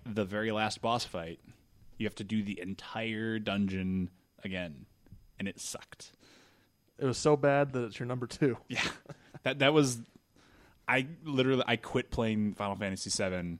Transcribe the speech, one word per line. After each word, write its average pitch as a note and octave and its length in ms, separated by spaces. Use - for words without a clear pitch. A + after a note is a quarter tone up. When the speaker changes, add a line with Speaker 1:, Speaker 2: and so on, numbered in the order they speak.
Speaker 1:
the G#2+ 200
very G#2+ 260
last G#2+ 300
boss A#2 220
fight, E2+ 360
you A2 80
have G#2 100
to - 80
do G#2+ 200
the G2+ 180
entire A2 760
dungeon F#2+ 720
again, F2+ 420
and G2 80
it - 120
sucked. - 520
Speaker 2:
It C#3+ 80
was B2+ 120
so D3+ 200
bad C#3 360
that B2 120
it's G#2 140
your B2 80
number B2 200
two. B2 300
Speaker 1:
Yeah. A#2+ 160
<laughs> - 600
That, C#3 160
that C#3 140
was, C3+ 260
I C3 200
literally, C3 420
I A#2+ 120
quit - 340
playing G#2+ 440
Final G2+ 200
Fantasy F#2+ 340
seven F2+ 500